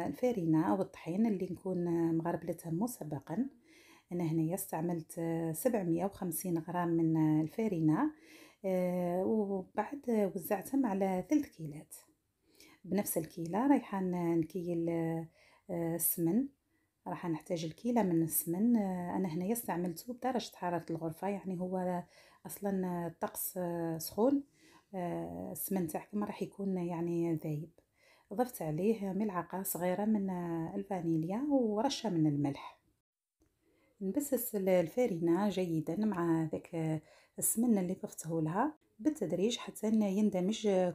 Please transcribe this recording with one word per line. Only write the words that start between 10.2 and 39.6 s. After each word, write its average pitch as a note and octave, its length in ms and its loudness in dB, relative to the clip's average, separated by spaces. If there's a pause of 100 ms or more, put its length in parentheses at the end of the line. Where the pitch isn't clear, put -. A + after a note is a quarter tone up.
وزعتهم G3+ 520 0
على F#3+ 440 2
ثلث D4 180 4
كيلات. D#3 460 -12 (880)
بنفس F#3+ 340 0
الكيلة E3+ 480 -2
رايحة A#3+ 340 2
ن-، F3 400 2
نكيل، E3+ 480 -2
آه، E3 400 -2 (420)
السمن. E3+ 760 2 (600)
راح F3+ 200 -6
نحتاج E3 380 -4
الكيلة A3+ 380 0
من E3+ 200 4
السمن، F#3 540 2
آه، F#3 400 0
أنا F#3 120 0
هنايا F3+ 240 -2
استعملته F3+ 600 -4
بدرجة B3 440 -4
حرارة F3 340 -2
الغرفة، D#3+ 380 -4
يعني F#3 320 -4
هو F3+ 420 -2 (440)
أصلًا F#3 600 -2
الطقس، - 500 -6
آه، E3+ 420 -2
سخون، C4+ 440 2 (520)
آه، F3 580 -6
السمن F#3 340 -2
تاعكم - 380 -4
راح G#3 180 -6
يكون G3 340 -4
يعني E3+ 580 -2
ذايب. D#3 360 -4 (640)
ضفت B3 280 -2
عليه F#3+ 500 0
ملعقة F#3 500 -4
صغيرة F3+ 420 -2
من، G#3 260 2
آه، E3+ 440 -4
الفانيليا F#3 760 -2
ورشة A3+ 600 2
من D#3+ 160 4
الملح. C#3+ 520 -2 (1200)
نبسس A#3 560 -2
ال-، F#3+ 120 0
الفارينة F3+ 800 4
جيدًا E3+ 480 0
مع E3+ 560 2
ذاك D#3+ 500 -2 (360)
السمن A3 400 2
اللي F3+ 160 0
ضفته D#3+ 480 -6
لها G3+ 320 0 (240)
بالتدريج G#3+ 600 0
حتى - 320 -4